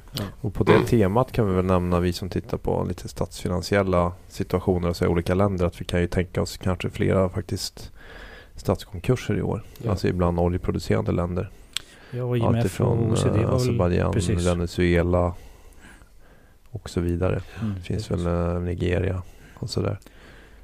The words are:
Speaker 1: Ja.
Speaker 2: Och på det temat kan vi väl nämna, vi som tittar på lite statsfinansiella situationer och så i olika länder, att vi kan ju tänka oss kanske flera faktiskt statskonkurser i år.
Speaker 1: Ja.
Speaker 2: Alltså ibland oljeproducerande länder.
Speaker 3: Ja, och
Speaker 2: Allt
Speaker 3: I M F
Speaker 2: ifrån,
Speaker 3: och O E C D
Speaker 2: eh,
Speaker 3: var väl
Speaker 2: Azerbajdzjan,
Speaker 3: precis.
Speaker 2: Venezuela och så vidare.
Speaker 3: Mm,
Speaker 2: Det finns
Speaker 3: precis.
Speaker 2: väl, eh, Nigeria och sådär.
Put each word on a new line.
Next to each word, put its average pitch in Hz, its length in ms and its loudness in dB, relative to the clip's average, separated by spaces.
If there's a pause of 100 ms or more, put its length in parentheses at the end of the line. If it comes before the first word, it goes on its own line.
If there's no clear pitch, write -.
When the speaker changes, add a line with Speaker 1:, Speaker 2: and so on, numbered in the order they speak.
(120)
Speaker 1:
Ja. 104 120 -6 (180)
Speaker 2:
Och 104 120 -4
på - 100 0
det - 240 8
temat 110 440 4
kan 107 180 2
vi 92 60 2
väl 92 100 4
nämna, 90 340 2
vi 87 140 2
som 92 160 -8
tittar - 280 -4
på 92 320 -2
lite - 180 -8
statsfinansiella 90 1040 0 (160)
situationer 90 640 0
och 85 60 -2
så 90 100 0
i - 20 4
olika 87 280 2
länder, 95 300 2
att - 160 -4
vi - 40 -10
kan 87 160 0
ju 87 60 2
tänka 90 340 -2
oss - 160 -6
kanske 92 320 -4
flera 95 400 2
faktiskt - 640 -8 (640)
statskonkurser - 800 -2
i 87 40 -2
år. 92 220 -2 (200)
Speaker 1:
Ja. 117 80 -2
Speaker 2:
Alltså 95 160 0
ibland 87 320 2
oljeproducerande 92 720 0
länder. 90 380 -2 (640)
Speaker 3:
Ja, 123 120 -6
och 123 120 -2
Speaker 2:
Allt 113 80 2
Speaker 3:
I - 40 2
M 113 80 4
F 117 100 2
Speaker 2:
ifrån, - 320 0
Speaker 3:
och 113 140 2
O - 20 4
E - 40 2
C 95 120 2
D - 0 -
Speaker 2:
eh, 95 60 2
Speaker 3:
var 104 120 4
väl - 80 2
Speaker 2:
Azerbajdzjan, 90 580 2
Speaker 3:
precis. 87 340 2
Speaker 2:
Venezuela 87 840 2 (1400)
och - 180 -14
så - 120 -2
vidare. 87 400 0 (200)
Speaker 3:
Mm, 107 140 -4
Speaker 2:
Det 90 60 -8
finns 95 260 -6
Speaker 3:
precis. 87 180 -2
Speaker 2:
väl, 87 300 0
eh, 87 60 -4
Nigeria 90 600 -2 (340)
och 113 140 -8
sådär. 101 300 -2 (640)